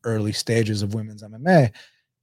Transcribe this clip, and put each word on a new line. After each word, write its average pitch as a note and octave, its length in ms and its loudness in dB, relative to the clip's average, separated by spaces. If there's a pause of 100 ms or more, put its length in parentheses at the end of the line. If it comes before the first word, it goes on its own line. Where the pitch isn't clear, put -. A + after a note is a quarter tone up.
early G#2+ 280 -2
stages A2 500 -2
of G#2 120 -4
women's G#2+ 280 -10
M G#2+ 120 -20
M B2 120 -10
A. D#3 260 6 (500)